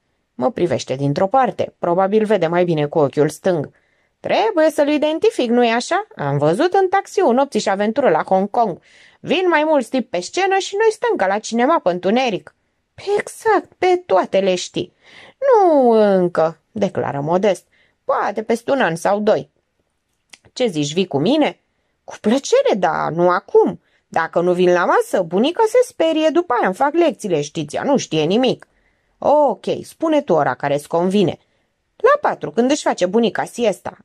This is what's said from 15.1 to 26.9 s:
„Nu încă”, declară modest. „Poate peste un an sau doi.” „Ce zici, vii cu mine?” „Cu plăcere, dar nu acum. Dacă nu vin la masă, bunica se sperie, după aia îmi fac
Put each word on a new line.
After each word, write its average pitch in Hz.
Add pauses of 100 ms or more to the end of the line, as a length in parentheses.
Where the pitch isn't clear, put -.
„Nu 359
încă”, 185 (140)
declară 139
modest. 180 (380)
„Poate 220
peste 233
un 269
an 170
sau 185
doi.” 202 (1040)
„Ce 247
zici, 151
vii 180
cu 143
mine?” 214 (460)
„Cu -
plăcere, 330
dar 156
nu 175
acum. 202 (260)
Dacă 160
nu 180
vin 180
la 175
masă, 294
bunica 226
se 466 (100)
sperie, 311
după 339
aia 370
îmi 185
fac 285